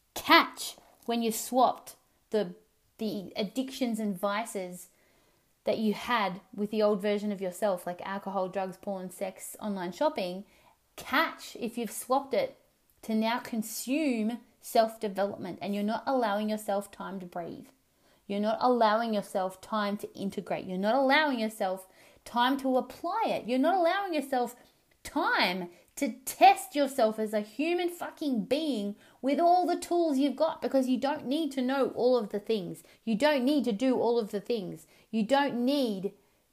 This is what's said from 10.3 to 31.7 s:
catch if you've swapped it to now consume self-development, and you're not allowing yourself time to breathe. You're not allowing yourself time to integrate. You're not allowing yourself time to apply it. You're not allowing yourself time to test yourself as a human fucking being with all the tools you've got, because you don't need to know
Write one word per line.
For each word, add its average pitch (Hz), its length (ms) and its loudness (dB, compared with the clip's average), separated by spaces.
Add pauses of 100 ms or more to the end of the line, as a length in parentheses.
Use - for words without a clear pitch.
catch - 640 -2
if 240 180 -6
you've 233 140 -6
swapped 262 420 -2
it - 240 -2 (440)
to 220 120 -4
now 226 240 2
consume 240 1000 -2 (220)
self-development, 202 1000 0
and 202 120 -2
you're 208 100 -2
not 220 220 -2
allowing 214 420 2
yourself 208 420 -2
time 185 300 -10
to 180 60 -10
breathe. - 400 -10 (600)
You're 202 140 -2
not 214 200 0
allowing 226 540 4
yourself 190 460 -2
time 208 380 -2
to - 160 -12
integrate. 190 520 -4
You're 185 120 -4
not 208 160 2
allowing 269 460 4
yourself 196 460 -2 (380)
time 247 340 2
to 262 180 0
apply 359 500 -2
it. 185 200 -2
You're 254 120 0
not 320 160 4
allowing 370 400 2
yourself 254 400 -2 (480)
time 233 680 0 (280)
to 269 180 -2 (100)
test - 500 6
yourself 269 440 2
as 214 160 -2
a 208 60 0
human 349 500 -2
fucking 277 540 -4
being 247 520 -2 (240)
with 277 180 2
all 349 280 6
the 349 100 0
tools 330 420 2
you've 269 180 2
got, 320 260 0
because 262 260 2
you 254 100 2
don't 277 280 -2
need 285 260 0
to 262 100 -2
know 262 320 0